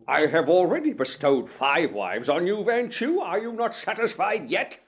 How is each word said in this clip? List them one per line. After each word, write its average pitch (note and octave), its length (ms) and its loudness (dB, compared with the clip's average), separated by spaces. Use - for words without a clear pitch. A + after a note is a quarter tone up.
I D3 200 2
have D#3 220 2
already F#3 440 4
bestowed C3 580 0
five C#3+ 420 0
wives G#2 360 -4
on E3 180 2
you, G#3 120 0
Vanchu. A#3 600 0
Are G3 220 -2
you A#3 120 -6
not A3+ 220 -2
satisfied G#3+ 760 -2
yet? A3 380 -2